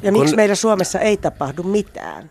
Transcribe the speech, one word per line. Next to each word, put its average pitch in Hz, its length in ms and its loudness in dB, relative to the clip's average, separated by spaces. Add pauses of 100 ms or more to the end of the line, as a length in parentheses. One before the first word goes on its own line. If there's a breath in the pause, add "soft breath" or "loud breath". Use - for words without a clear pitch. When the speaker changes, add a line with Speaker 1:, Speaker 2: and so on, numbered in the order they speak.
Speaker 1:
Ja 196 100 2
miksi 143 160 4
Speaker 2:
Kun 156 80 0
Speaker 1:
meillä 208 180 4
Suomessa 196 460 0
ei 214 160 2
tapahdu 147 460 -6
mitään? 170 680 -6